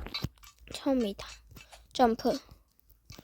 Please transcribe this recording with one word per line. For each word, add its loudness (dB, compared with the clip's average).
처음이다. 0
점프. 4